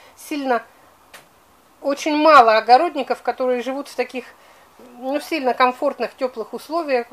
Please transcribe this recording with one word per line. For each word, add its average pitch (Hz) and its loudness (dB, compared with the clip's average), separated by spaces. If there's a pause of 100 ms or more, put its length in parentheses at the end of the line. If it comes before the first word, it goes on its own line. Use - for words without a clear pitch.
(160)
сильно, 262 -4 (1200)
очень 294 -2
мало 285 6
огородников, 262 2
которые 247 -4
живут 262 -8
в - -20
таких, 247 -8 (760)
ну, 262 -6
сильно 277 -4
комфортных, 254 -2
тёплых 247 -8
условиях. 277 -6